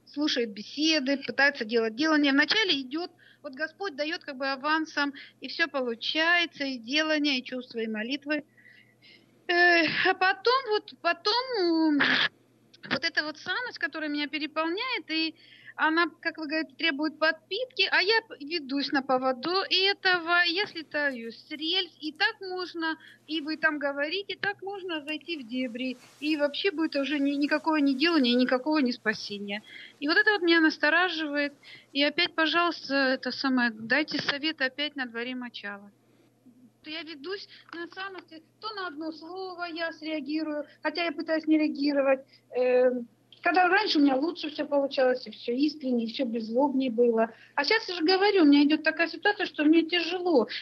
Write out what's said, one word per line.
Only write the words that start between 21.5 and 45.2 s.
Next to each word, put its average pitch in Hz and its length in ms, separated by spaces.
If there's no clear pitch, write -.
и 302 120
так 427 300
можно, 349 540
и 311 140
вы 302 160
там 311 220
говорите, 302 600
так 403 220
можно 370 400
зайти 311 360
в 247 100
дебри, 254 500
и 302 180
вообще 294 340
будет 311 240
уже 277 240
ни-, 277 180
никакого 302 400
не 277 180
делания, 269 400
никакого 254 440
не 247 120
спасения. 202 720
И 285 80
вот 330 100
это 415 160
вот 381 100
меня 339 180
настораживает. 311 920
И 277 120
опять, 294 320
пожалуйста, 320 600
это 262 360
самое, 247 400
дайте 254 480
совет 285 420
опять 285 340
на 269 120
дворе 233 260
мочала. 202 580
То 302 80
я 320 100
ведусь 330 460
на 339 140
самости, 370 560
то 440 160
на 370 120
одно 311 240
слово 349 520
я 330 200
среагирую, 302 720
хотя 311 220
я 330 80
пытаюсь 320 340
не 311 100
реагировать. 277 600
Эм, 247 520
когда 359 260
раньше 370 320
у - 20
меня 277 140
лучше 302 340
все 294 160
получалось, 269 600